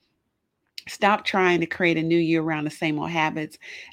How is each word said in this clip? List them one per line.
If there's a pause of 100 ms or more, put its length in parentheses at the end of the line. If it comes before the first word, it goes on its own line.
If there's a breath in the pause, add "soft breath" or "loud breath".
(880)
Stop
trying
to
create
a
new
you
around
the
same
old
habits, (340 loud breath)